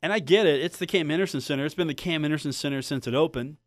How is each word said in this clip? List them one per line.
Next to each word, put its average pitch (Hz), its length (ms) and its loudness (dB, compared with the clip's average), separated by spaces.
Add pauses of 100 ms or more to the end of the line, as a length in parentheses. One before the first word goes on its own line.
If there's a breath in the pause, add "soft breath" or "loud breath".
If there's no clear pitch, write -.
And 175 120 -2
I 220 60 2
get 185 260 6
it. 143 160 6
It's 165 160 -4
the 180 100 -6
Cam 165 220 0
Henderson 165 320 0
Center. 139 240 -2
It's 151 100 -4
been 175 120 0
the 147 60 -2
Cam 165 280 -2
Henderson 151 320 -2
Center 139 280 -4
since 131 260 -4
it 117 60 -2
opened. 143 540 0